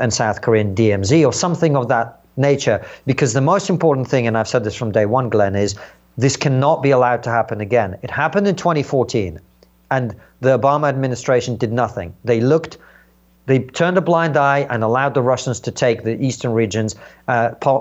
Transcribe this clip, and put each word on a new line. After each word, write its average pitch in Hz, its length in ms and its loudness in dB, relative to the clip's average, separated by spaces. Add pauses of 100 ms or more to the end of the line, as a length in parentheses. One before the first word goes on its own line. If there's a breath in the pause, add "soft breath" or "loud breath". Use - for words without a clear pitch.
and 117 140 0
South 110 260 -2
Korean 107 340 0
D 107 180 2
M 98 120 -2
Z 147 200 4
or 123 80 2
something 160 440 0
of 123 120 -2
that 117 320 -2 (180)
nature, 139 440 0 (220 loud breath)
because 131 300 0
the 135 80 2
most 185 260 0
important 151 400 0
thing, 123 180 0
and 113 120 0
I've 110 100 -2
said 117 160 0
this 104 100 -4
from 110 180 -6
day 107 120 4
one, 120 240 0
Glenn, 101 280 2
is 101 180 0 (420 loud breath)
this 175 220 2
cannot 143 440 2
be 139 80 2
allowed 123 340 4
to 120 60 -4
happen 113 300 -2
again. 101 420 0
It - 80 -10
happened 190 380 0
in 180 80 0
twenty 160 260 0
fourteen, 117 580 -2 (500)
and 123 260 -2 (240 soft breath)
the 131 180 4
Obama 143 300 2
administration 127 680 -2
did 113 160 -2
nothing. 113 420 -4 (100)
They 113 160 2
looked, 151 380 0 (680 soft breath)
they 131 140 2
turned 170 380 -2
a - 20 4
blind 165 360 0
eye 139 340 2
and 113 140 -2
allowed 127 300 0
the 135 80 0
Russians 123 380 0
to - 120 -6
take 120 320 0
the 113 180 -4
eastern 127 300 -2
regions, 110 420 0 (320 loud breath)
uh, 117 240 0 (100)
po-, 135 200 2